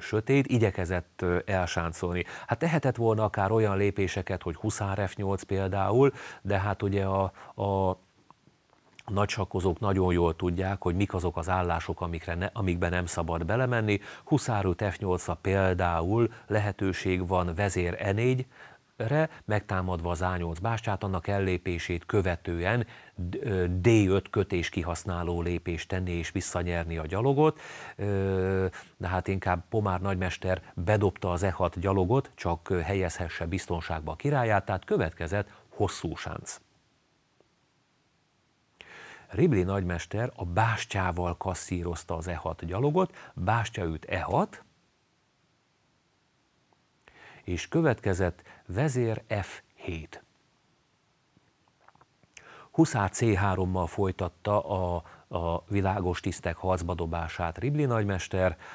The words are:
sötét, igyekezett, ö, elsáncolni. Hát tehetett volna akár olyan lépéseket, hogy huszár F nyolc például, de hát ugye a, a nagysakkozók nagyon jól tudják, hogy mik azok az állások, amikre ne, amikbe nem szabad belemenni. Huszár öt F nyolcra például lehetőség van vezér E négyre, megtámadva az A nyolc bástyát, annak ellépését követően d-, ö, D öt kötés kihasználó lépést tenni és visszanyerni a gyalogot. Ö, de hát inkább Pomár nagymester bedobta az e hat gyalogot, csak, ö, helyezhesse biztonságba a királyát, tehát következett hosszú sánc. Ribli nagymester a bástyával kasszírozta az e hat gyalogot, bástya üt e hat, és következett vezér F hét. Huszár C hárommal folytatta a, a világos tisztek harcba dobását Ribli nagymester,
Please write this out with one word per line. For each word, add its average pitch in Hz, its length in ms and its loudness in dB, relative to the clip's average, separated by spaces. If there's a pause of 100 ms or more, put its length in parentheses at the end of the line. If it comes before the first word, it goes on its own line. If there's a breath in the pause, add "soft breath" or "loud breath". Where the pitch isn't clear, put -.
sötét, 131 460 2
igyekezett, 95 760 0
ö, 87 240 2
elsáncolni. 87 800 -2 (220 loud breath)
Hát - 120 -2
tehetett 151 380 0
volna 110 280 2
akár 98 260 0
olyan 107 260 2
lépéseket, 98 680 0
hogy 82 140 -6
huszár 98 520 -2
F - 80 -14
nyolc 98 260 -2
például, 98 720 2 (300 loud breath)
de 98 160 0
hát 98 240 -2
ugye 98 220 0
a, 95 180 2 (400 loud breath)
a 95 360 2 (1080)
nagysakkozók 95 760 0
nagyon 95 320 4
jól 85 240 4
tudják, 92 460 -2
hogy 87 140 0
mik 98 180 2
azok 87 220 -2
az 82 120 -4
állások, 87 520 0
amikre 85 340 -4
ne, 90 180 -2
amikbe 87 360 0
nem 90 180 0
szabad 82 380 -2
belemenni. 110 560 2 (240 loud breath)
Huszár 113 400 2
öt 92 260 0
F - 80 -6
nyolcra 90 360 -2
például 92 960 2 (140 loud breath)
lehetőség 95 800 0
van 87 280 0
vezér 90 440 0
E 101 140 0
négyre, 127 1160 -2 (140)
megtámadva 92 680 0
az 85 120 -2
A 92 140 0
nyolc 82 220 -4
bástyát, 107 440 -2
annak 95 240 -2
ellépését 90 800 -2
követően 92 800 0 (280 loud breath)
d-, 92 260 -6
ö, 92 280 0
D 90 180 2
öt 98 440 6
kötés 92 380 0
kihasználó 87 720 -2
lépést 85 460 -4
tenni 92 220 -2
és 85 200 -4
visszanyerni 87 680 -2
a 78 100 -4
gyalogot. 135 540 2 (360 loud breath)
Ö, 95 680 0 (300 loud breath)
de 87 120 -4
hát 92 200 0
inkább 90 400 0
Pomár 98 320 0
nagymester 92 600 -2 (120)
bedobta 98 560 2
az 87 120 0
e 98 80 2
hat 90 300 0
gyalogot, 98 540 2
csak, - 360 -2
ö, 90 100 2
helyezhesse 87 680 -2
biztonságba 82 640 -4
a 80 40 -12
királyát, 120 480 2
tehát 95 200 -4
következett 98 640 0 (200 loud breath)
hosszú 87 460 -2
sánc. - 460 -10 (2750 loud breath)
Ribli 110 340 4
nagymester 95 760 -2
a - 80 -8
bástyával 90 920 0
kasszírozta 87 800 -4
az 85 120 -8
e 85 80 -4
hat 82 300 -6
gyalogot, 147 680 -2
bástya 104 500 0
üt 80 200 -4
e 90 160 -4
hat, 143 420 -2 (2750 loud breath)
és 87 240 -4
következett 101 760 2 (240 loud breath)
vezér 117 560 0 (200)
F - 200 -14 (120)
hét. - 480 -10 (2500 loud breath)
Huszár 117 400 4
C 113 240 2
hárommal 92 520 2
folytatta 98 760 0
a, 90 440 -2 (240 loud breath)
a 85 400 -2
világos 95 520 0
tisztek 85 360 -4
harcba 90 380 -2
dobását 82 640 -4
Ribli 147 260 0
nagymester, 98 760 0 (160 loud breath)